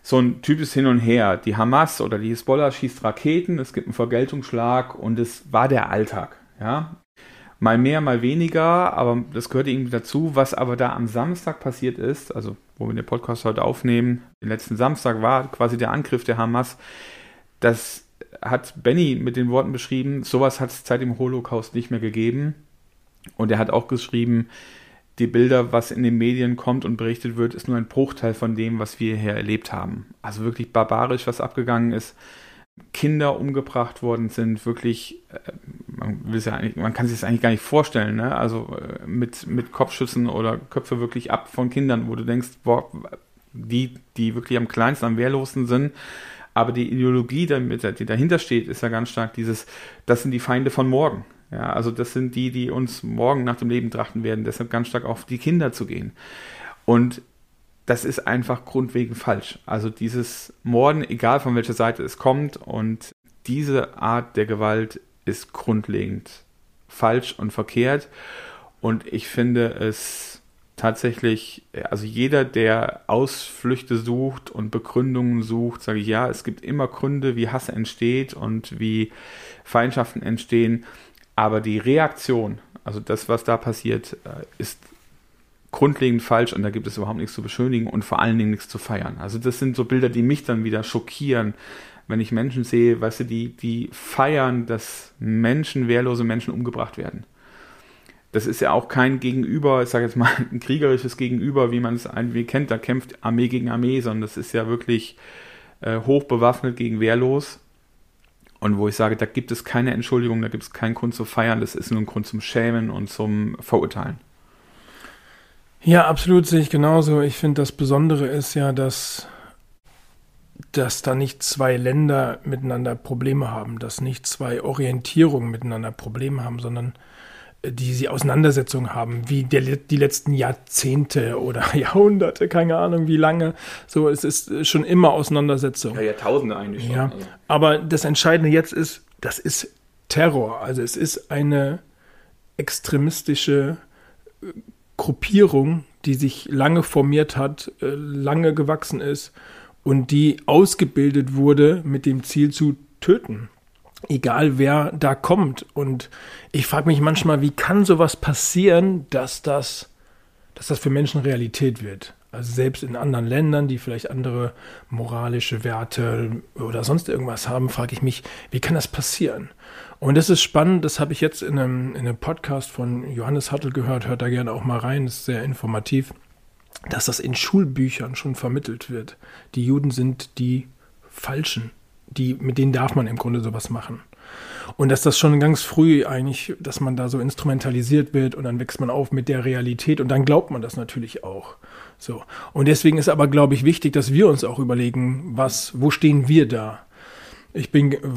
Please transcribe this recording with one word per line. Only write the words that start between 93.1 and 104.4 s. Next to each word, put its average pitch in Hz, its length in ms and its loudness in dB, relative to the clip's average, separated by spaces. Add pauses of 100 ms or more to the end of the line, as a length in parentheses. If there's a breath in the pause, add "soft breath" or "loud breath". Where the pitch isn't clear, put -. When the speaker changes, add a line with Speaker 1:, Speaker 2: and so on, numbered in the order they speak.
Speaker 1:
du, 127 40 -6
die, 117 260 -6
die 117 420 -6
feiern, 131 720 0
dass - 540 -8
Menschen, 120 680 0
wehrlose 120 360 2
Menschen 117 280 -2
umgebracht 117 460 -6
werden. - 260 -10 (1080 soft breath)
Das 107 140 0
ist - 140 -4
ja 67 120 2
auch 113 160 0
kein 131 320 2
Gegenüber, 131 640 0
ich 123 60 -4
sag 120 140 0
jetzt 117 140 -2
mal, 117 120 4 (120)
<laughs> 120 120 -6
ein 120 80 -6
kriegerisches 131 560 0
Gegenüber, 127 540 0
wie 120 100 -2
man 120 140 -2
es 120 120 -6
irgendwie 117 380 -4
kennt, 135 280 -2
da 113 60 -2
kämpft - 460 -6
Armee 117 240 2
gegen 123 220 -2
Armee, 123 300 0
sondern 110 220 -2
das 107 140 -8
ist - 160 -8